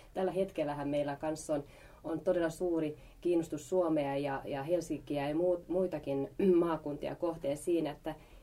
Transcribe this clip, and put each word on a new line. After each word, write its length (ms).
tällä 180
hetkellähän 560
meillä 280
kanssa 380
on, 100
on 160
todella 300
suuri 480
kiinnostus 480
Suomea 480
ja, 280
ja 180
Helsinkiä 680
ja 60
muut, 320
muitakin 640
<clears throat> 160
maakuntia 560
kohteen 420
siinä, 340
että 240